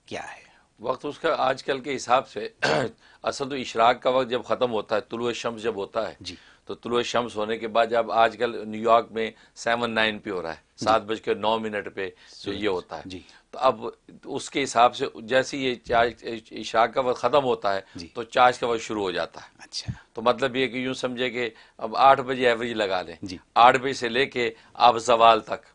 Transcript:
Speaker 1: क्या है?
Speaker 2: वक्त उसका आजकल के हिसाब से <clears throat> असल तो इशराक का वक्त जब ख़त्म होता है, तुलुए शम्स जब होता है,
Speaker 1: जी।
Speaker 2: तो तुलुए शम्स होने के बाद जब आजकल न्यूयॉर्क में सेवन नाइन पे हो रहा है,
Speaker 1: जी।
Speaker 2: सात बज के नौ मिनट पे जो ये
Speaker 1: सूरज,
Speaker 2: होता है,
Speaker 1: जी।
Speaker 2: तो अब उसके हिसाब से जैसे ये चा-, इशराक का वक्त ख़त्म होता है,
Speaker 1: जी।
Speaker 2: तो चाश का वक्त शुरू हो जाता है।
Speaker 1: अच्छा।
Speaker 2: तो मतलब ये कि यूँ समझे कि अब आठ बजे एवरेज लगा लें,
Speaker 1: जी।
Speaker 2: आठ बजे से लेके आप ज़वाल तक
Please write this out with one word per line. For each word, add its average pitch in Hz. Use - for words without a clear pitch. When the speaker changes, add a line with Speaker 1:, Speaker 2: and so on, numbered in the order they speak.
Speaker 1:
क्या 90
है? -
Speaker 2:
वक्त 127
उसका 147
आजकल 131
के 147
हिसाब 123
से -
<clears throat> 143
असल 131
तो 143
इशराक 120
का 135
वक्त 127
जब 117
ख़त्म 120
होता 107
है, 104
तुलुए 120
शम्स 113
जब 110
होता 98
है, 82
Speaker 1:
जी। 87
Speaker 2:
तो 101
तुलुए 120
शम्स 117
होने 107
के 110
बाद 110
जब 117
आजकल 113
न्यूयॉर्क 110
में 110
सेवन 117
नाइन 110
पे 110
हो 90
रहा 82
है, 78
Speaker 1:
जी। 117
Speaker 2:
सात 110
बज 104
के 110
नौ 107
मिनट 104
पे 95
जो 101
ये 101
Speaker 1:
सूरज, 104
Speaker 2:
होता 90
है, 76
Speaker 1:
जी। 92
Speaker 2:
तो -
अब 117
उसके 135
हिसाब 120
से 117
जैसे 127
ये 131
चा-, 117
इशराक 113
का 139
वक्त 123
ख़त्म 131
होता 113
है, 95
Speaker 1:
जी। 85
Speaker 2:
तो 120
चाश 123
का 127
वक्त 117
शुरू 110
हो 95
जाता 85
है। -
Speaker 1:
अच्छा। -
Speaker 2:
तो 117
मतलब 117
ये 131
कि 127
यूँ 131
समझे 127
कि 117
अब 110
आठ 135
बजे 127
एवरेज 117
लगा 95
लें, 82
Speaker 1:
जी। 92
Speaker 2:
आठ 123
बजे 131
से 123
लेके 123
आप 117
ज़वाल 113
तक -